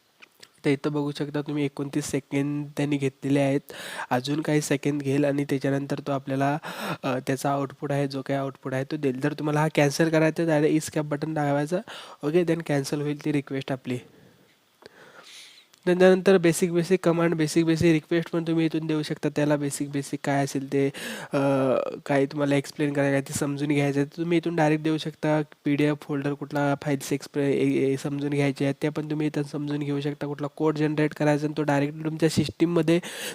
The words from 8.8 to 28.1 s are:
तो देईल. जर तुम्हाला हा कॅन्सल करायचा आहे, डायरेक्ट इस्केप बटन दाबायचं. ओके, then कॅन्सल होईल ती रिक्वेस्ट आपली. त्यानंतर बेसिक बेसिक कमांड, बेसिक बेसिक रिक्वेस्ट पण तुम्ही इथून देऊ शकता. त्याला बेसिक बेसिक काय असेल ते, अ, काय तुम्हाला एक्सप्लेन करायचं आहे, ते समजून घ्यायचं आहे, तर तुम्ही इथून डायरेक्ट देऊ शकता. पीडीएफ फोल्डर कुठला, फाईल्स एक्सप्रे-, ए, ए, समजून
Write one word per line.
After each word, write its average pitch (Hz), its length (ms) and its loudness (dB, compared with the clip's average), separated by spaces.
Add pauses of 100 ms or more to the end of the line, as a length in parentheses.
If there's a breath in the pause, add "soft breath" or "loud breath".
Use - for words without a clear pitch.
तो 156 120 -6
देईल. 135 240 0
जर 147 120 0
तुम्हाला 147 280 0
हा 156 140 2
कॅन्सल 147 340 4
करायचा 156 340 2
आहे, 165 80 2
डायरेक्ट 151 260 4
इस्केप 151 280 -2
बटन 151 300 -4
दाबायचं. 147 460 0 (420 loud breath)
ओके, 165 220 2
then 165 220 0
कॅन्सल 147 340 0
होईल 147 240 -4
ती 151 80 0
रिक्वेस्ट 139 400 -2
आपली. 127 260 -4 (2000 loud breath)
त्यानंतर 185 440 6
बेसिक 170 340 2
बेसिक 175 320 2
कमांड, 170 300 4
बेसिक 160 300 2
बेसिक 165 280 4
रिक्वेस्ट 165 380 0
पण 170 120 -2
तुम्ही 165 240 0
इथून 160 200 -2
देऊ 156 160 0
शकता. 151 260 -4
त्याला 147 280 2
बेसिक 143 340 -4
बेसिक 143 340 -6
काय 139 200 0
असेल 135 280 -4
ते, 139 180 2 (420 loud breath)
अ, 143 60 0 (680)
काय 139 200 2
तुम्हाला 143 300 0
एक्सप्लेन 143 360 -2
करायचं 139 200 0
आहे, 139 100 2
ते 139 120 -12
समजून 143 340 -2
घ्यायचं 143 320 2
आहे, 143 60 2
तर 147 100 -16
तुम्ही 170 220 0
इथून 170 180 -2
डायरेक्ट 156 280 2
देऊ 156 140 0
शकता. 151 440 -2 (220)
पीडीएफ 147 380 2
फोल्डर 143 300 -4
कुठला, 143 500 -2
फाईल्स 139 300 -2
एक्सप्रे-, 139 420 -2
ए, 135 380 2
ए, 135 40 0
समजून 143 340 -4